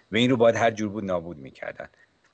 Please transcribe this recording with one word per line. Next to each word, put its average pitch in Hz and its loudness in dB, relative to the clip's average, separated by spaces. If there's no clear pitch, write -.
و 95 -2
این 120 4
رو 131 2
باید 117 6
هر 117 2
جور 107 -4
بود 101 -8
نابود 87 -6
می‌کردن - -16